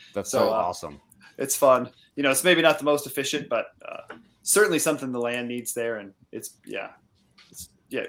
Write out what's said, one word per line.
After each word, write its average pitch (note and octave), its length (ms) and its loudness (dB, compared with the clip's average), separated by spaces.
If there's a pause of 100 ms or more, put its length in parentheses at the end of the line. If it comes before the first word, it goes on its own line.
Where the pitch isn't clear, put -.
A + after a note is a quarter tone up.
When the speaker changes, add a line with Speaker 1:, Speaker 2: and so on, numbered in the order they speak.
(140)
Speaker 1:
That's G2+ 160 -6
Speaker 2:
So, B2+ 100 0
Speaker 1:
so G#2+ 100 4
Speaker 2:
uh, A2 80 0
Speaker 1:
awesome. E2+ 420 -4 (380)
Speaker 2:
it's - 180 -4
fun. B2+ 340 4 (280)
You C#3+ 60 -4
know, C#3 80 4
it's C3+ 120 0
maybe F3 180 6
not D#3+ 160 6
the C#3+ 80 -6
most C#3+ 220 2
efficient, C#3 420 -4
but, A2+ 180 -2 (200)
uh, - 260 -14 (300)
certainly G3 360 4
something C#3+ 340 -2
the B2 60 -4
land A#2+ 280 -4
needs A#2+ 260 -6
there. A#2 240 -4
And G2+ 160 -14 (200)
it's, - 320 -14
yeah, G2+ 240 -12 (600)
it's, - 200 -18 (200)
yeah, B2+ 200 -6